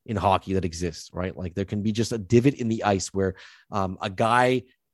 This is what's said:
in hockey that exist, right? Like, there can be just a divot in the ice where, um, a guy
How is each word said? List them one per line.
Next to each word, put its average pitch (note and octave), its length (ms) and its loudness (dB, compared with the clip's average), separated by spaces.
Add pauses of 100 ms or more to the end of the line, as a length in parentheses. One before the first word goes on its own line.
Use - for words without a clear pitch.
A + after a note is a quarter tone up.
in A2 100 -4
hockey F#2+ 380 2
that F#2 100 0
exist, E2+ 500 -6
right? F2+ 220 -6
Like, E2+ 180 -8
there G2 100 -4
can G#2 180 -6
be G#2+ 100 0
just A2 200 -2
a A#2 60 -4
divot A#2+ 360 4
in A#2 140 -4
the A2 160 -2
ice G2 300 2
where, F#2+ 200 0 (360)
um, F#2+ 320 -4
a G#2+ 80 -4
guy A#2+ 540 2 (300)